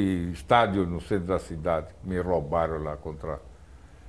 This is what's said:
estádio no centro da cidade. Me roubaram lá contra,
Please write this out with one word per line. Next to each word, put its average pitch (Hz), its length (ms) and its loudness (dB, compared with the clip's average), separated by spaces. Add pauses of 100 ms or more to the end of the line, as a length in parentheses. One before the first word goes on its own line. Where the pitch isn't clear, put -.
(320)
estádio 101 520 4
no 85 160 -2
centro 90 280 -2
da 92 100 2
cidade. 80 640 -4
Me 92 160 -4
roubaram 82 640 0
lá 76 140 -6
contra, 76 440 -10 (680)